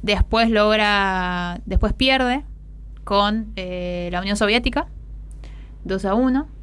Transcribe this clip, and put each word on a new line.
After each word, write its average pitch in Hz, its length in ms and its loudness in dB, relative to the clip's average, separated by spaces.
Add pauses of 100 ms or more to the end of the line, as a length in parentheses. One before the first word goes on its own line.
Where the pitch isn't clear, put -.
Después 220 480 4
logra, 196 1160 2
después 190 260 2
pierde 262 520 2 (600)
con, 208 520 2
eh, 180 540 -6
la 180 100 -2
Unión 202 160 -2
Soviética, 240 500 2 (960)
dos 190 200 -4
a 196 100 2
uno. 262 340 2 (140)